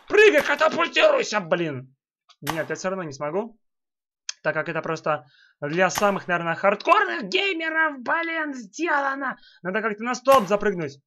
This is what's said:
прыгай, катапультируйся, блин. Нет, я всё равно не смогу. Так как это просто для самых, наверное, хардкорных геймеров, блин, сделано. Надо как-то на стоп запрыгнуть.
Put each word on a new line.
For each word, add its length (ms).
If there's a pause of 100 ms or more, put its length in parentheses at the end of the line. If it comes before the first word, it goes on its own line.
прыгай, 360
катапультируйся, 960
блин. 560 (460)
Нет, 280
я 60
всё 140
равно 140
не 80
смогу. 480 (840)
Так 100
как 160
это 120
просто 440 (340)
для 300
самых, 380
наверное, 260
хардкорных 720
геймеров, 800
блин, 500
сделано. 840 (260)
Надо 180
как-то 220
на 100
стоп 340
запрыгнуть. 600